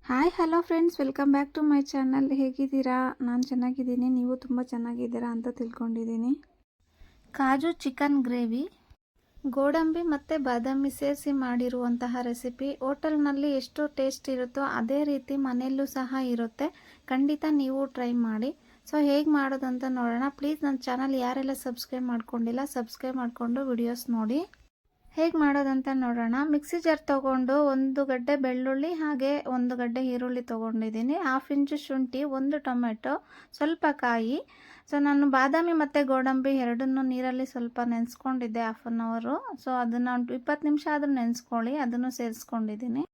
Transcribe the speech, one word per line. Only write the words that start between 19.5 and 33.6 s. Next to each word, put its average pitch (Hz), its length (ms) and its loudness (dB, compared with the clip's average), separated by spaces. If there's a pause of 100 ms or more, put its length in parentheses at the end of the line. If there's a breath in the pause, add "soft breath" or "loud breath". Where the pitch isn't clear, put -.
ನೋಡೋಣ. 240 300 0 (120)
ಪ್ಲೀಸ್ 302 280 -2
ನನ್ನ 269 200 -2
ಚಾನಲ್ 262 360 0
ಯಾರೆಲ್ಲ 262 320 -2 (100)
ಸಬ್ಸ್ಕ್ರೈಬ್ 254 480 -6
ಮಾಡ್ಕೊಂಡಿಲ್ಲ, 233 500 -2 (140)
ಸಬ್ಸ್ಕ್ರೈಬ್ 254 460 -6
ಮಾಡ್ಕೊಂಡು 240 380 -2 (100)
ವಿಡಿಯೋಸ್ 240 340 -2 (100)
ನೋಡಿ. 226 240 0 (760)
ಹೇಗೆ 330 260 2
ಮಾಡೋದಂತ 277 460 2 (140)
ನೋಡೋಣ. 240 340 0 (160)
ಮಿಕ್ಸಿ 294 320 0
ಜಾರ್ 311 240 4
ತೊಗೊಂಡು 269 460 2 (160)
ಒಂದು 269 300 2 (100)
ಗಡ್ಡೆ 254 240 2 (100)
ಬೆಳ್ಳುಳ್ಳಿ, 262 460 0 (100)
ಹಾಗೆ 277 300 0 (240)
ಒಂದು 247 260 0
ಗಡ್ಡೆ 240 300 -2
ಈರುಳ್ಳಿ 247 400 -2
ತೊಗೊಂಡಿದ್ದೀನಿ, 220 680 -2 (120)
ಹಾಫ್ 269 260 0
ಇಂಚು 285 300 2
ಶುಂಠಿ, 262 360 -2 (180)
ಒಂದು 277 180 0 (100)
ಟೊಮೆಟೊ, 240 480 -2 (420 loud breath)
ಸ್ವಲ್ಪ 320 280 0 (180)